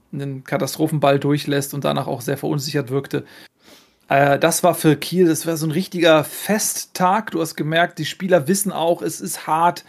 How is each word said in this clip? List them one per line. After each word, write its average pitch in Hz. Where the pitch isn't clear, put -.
einen 139
Katastrophenball 143
durchlässt 143
und 143
danach 143
auch 139
sehr -
verunsichert 143
wirkte. 135
Äh, 143
das 165
war 175
für 151
Kiel, 175
das 160
war 165
so 151
ein 160
richtiger 156
Festtag. -
Du 170
hast 160
gemerkt, 165
die 151
Spieler 175
wissen 196
auch, 170
es 165
ist -
hart. 170